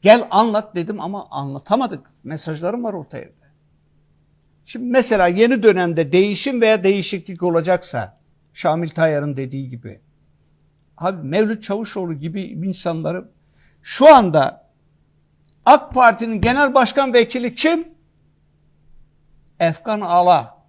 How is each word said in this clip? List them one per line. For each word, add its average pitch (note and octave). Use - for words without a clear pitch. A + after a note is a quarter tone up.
"Gel G#3+
anlat." G#3+
dedim E3+
ama F#3+
anlatamadık. D3
Mesajlarım D#3+
var A3
orta D3+
yerde. -
Şimdi B3
mesela A#3
yeni A3
dönemde E3+
değişim G#3
veya G#3+
değişiklik F#3+
olacaksa, E3
Şamil E3
Tayyar'ın D3
dediği C3+
gibi, A#2
abi E3+
Mevlüt G#3+
Çavuşoğlu G3+
gibi D#3+
insanları, E3+
şu D4
anda E3
ak C#4+
Parti'nin A3+
genel C4+
başkan C4
vekili A#3+
kim? E4
Efkan F3
Ala. F3